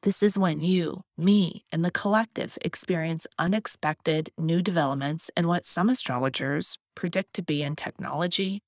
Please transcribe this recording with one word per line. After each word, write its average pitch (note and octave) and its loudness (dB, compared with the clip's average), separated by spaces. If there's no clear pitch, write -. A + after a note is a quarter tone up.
This G3 2
is G3+ 4
when E3 2
you, F3 2
me, F#3+ 4
and E3 0
the F3 2
collective - 0
experience E3 -2
unexpected D#3+ 0
new E3 2
developments D3 0
in E3+ 2
what F3 0
some F#3+ 2
astrologers C3+ -2
predict - -4
to F#3+ -4
be D3 -2
in D3 -4
technology F#3+ -4